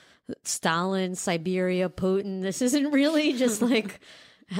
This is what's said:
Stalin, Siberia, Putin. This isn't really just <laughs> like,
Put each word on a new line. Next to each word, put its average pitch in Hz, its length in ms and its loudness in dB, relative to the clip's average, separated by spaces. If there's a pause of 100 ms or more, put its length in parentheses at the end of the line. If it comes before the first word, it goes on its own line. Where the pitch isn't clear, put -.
(440)
Stalin, 185 720 -2
Siberia, 185 760 0
Putin. 190 500 -2
This 190 220 -4
isn't 277 280 2
really 302 440 4
just 233 280 0
<laughs> - 0 -
like, 220 380 0 (600)